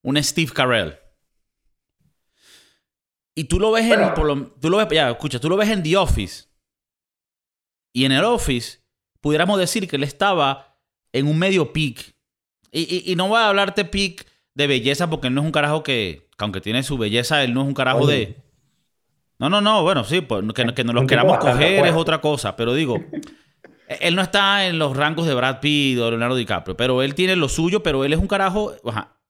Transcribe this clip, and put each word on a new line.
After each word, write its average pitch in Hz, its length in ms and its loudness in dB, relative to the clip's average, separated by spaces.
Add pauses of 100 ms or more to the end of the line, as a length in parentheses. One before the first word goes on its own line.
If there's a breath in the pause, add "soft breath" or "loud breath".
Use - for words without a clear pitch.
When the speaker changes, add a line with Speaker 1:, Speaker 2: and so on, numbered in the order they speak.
Speaker 1:
un 143 200 -2
Steve 160 300 -2
Carell. 113 440 0 (2500 soft breath)
Y 156 100 -4
tú 180 140 0
lo 220 120 2
ves 226 140 2
en, 226 140 4
Speaker 2:
Bueno. - 140 2
Speaker 1:
por 156 120 0
lo, 139 200 0 (140)
tú 156 100 0
lo 190 80 4
ves, 214 140 2
ya, 151 180 2
escucha, 123 300 -6
tú 147 100 -2
lo 185 80 2
ves 214 120 2
en 196 140 -2
The 156 140 0
Office. 127 480 0 (1500)
Y 131 120 2
en 135 60 2
el 139 120 2
Office, 151 560 -2 (420)
pudiéramos 175 380 2
decir 185 280 -2
que - 80 -8
él 139 80 -2
estaba 143 760 -2 (360)
en 135 140 0
un 156 120 0
medio 185 340 0
peak. 147 420 -6 (560)
Y, 165 100 -4
y, 175 300 -4
y 175 40 0
no 185 140 -2
voy 226 100 2
a 220 80 2
hablarte 196 380 0
peak 196 400 -4 (280)
de 143 140 0
belleza, 139 420 0
porque 139 180 -4
él 127 60 0
no 139 80 0
es 151 40 0
un 160 60 -2
carajo 151 320 0
que, 104 440 -4 (100)
que 104 60 -6
aunque 95 180 -6
tiene 120 220 -2
su 139 140 -4
belleza, 120 460 0
él 120 100 0
no 131 80 0
es 139 60 -2
un 139 60 -4
carajo 131 280 0
Speaker 2:
Oye. 147 140 4
Speaker 1:
de 117 200 -4 (1040)
No, 135 100 0
no, 202 120 2
no, 208 220 4
bueno, 160 200 2
sí, 156 180 0
pues, 107 220 -4 (100)
que, 120 200 -2
que 127 100 -4
nos 117 100 -2
los 120 80 4
Speaker 2:
Un 131 60 2
tipo 123 140 4
Speaker 1:
queramos - 160 4
Speaker 2:
bastante 123 260 2
Speaker 1:
coger 175 100 4
es 196 60 4
Speaker 2:
fuerte. 170 180 4
Speaker 1:
otra 160 240 0
cosa, 139 340 -2
pero 117 180 -2
digo, 135 240 0
Speaker 2:
<laughs> - 880 -14
Speaker 1:
e-, 151 140 -10
él 170 140 2
no 190 60 0
está 196 460 2
en 165 100 -2
los 143 180 0
rangos 156 300 0
de 147 80 2
Brad 131 280 0
Pitt 143 380 2
o 117 120 0
Leonardo 117 240 -2
DiCaprio, 98 420 -4
pero 127 240 0
él 139 140 -2
tiene 185 220 2
lo 151 120 0
suyo, 175 320 0
pero 135 240 0
él 143 80 0
es 165 60 2
un 190 80 0
carajo, 196 460 -2 (120)
ajá. 113 300 -8 (140)